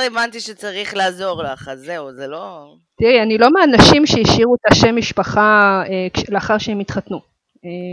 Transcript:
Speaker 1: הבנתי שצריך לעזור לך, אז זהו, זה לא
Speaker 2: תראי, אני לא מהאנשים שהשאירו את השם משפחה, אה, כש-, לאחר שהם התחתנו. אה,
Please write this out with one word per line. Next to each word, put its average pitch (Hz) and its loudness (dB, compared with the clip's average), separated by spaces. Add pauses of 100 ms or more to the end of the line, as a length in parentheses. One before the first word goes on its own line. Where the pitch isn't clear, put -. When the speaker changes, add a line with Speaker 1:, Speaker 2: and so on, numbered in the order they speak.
Speaker 1:
הבנתי 233 -4
שצריך 202 -10
לעזור 185 -4
לך, 139 -8
אז 135 -12
זהו, 147 -10
זה 135 -12
לא 156 -14 (240)
Speaker 2:
תראי, 233 4
אני 220 0
לא 240 6
מהאנשים 294 6
שהשאירו 233 2
את 220 2
השם 233 2
משפחה, 208 2
אה, 185 -4
כש-, - -6
לאחר 202 -2
שהם 208 -6
התחתנו. 196 -8 (440)
אה, 175 -14 (220)